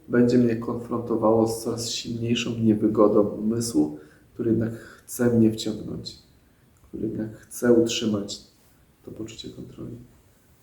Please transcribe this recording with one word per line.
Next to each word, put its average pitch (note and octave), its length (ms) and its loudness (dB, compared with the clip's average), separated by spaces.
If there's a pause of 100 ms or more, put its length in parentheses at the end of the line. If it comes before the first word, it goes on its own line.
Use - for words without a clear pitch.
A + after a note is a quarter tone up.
będzie B2 300 4
mnie A#2 180 4
konfrontowało A2+ 920 0
z - 160 -6
coraz A2+ 260 -6
silniejszą A#2 680 -4
niewygodą G#2+ 640 4
umysłu, G#2 800 -2 (340)
który A2+ 160 -4
jednak A2+ 240 0
chce - 640 -2
mnie A2 140 6
wciągnąć, - 640 -8 (680)
który - 260 -8
jednak A2 300 -8
chce - 360 0
utrzymać G#2+ 760 0 (560)
to - 80 -18
poczucie - 380 -14
kontroli. B2 460 -14 (680)